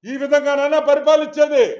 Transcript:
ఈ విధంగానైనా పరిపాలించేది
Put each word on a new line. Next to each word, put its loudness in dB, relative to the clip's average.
ఈ -12
విధంగానైనా 0
పరిపాలించేది 2